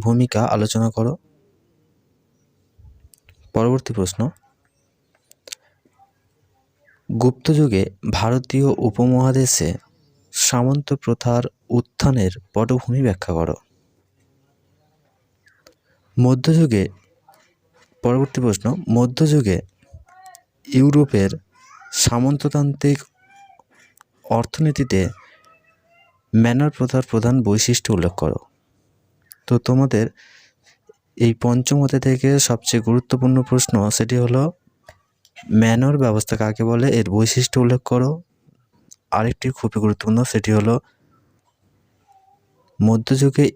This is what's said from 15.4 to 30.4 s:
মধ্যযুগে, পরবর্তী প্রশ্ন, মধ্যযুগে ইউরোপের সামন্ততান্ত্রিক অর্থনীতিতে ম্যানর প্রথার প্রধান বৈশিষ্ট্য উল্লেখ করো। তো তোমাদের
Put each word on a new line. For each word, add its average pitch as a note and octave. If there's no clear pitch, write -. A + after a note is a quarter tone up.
মধ্যযুগে, B2+
পরবর্তী C3
প্রশ্ন, B2
মধ্যযুগে B2
ইউরোপের C#3
সামন্ততান্ত্রিক C#3+
অর্থনীতিতে A#2
ম্যানর A#2+
প্রথার C3
প্রধান A#2+
বৈশিষ্ট্য A2
উল্লেখ F2
করো। D2
তো A#2+
তোমাদের B2+